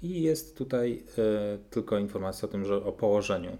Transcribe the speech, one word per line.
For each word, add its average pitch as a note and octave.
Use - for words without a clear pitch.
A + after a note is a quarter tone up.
i F3
jest D#3+
tutaj, B2
e, G#2
tylko A2
informacja G2+
o -
tym, G2
że G2+
o F#2+
położeniu G2+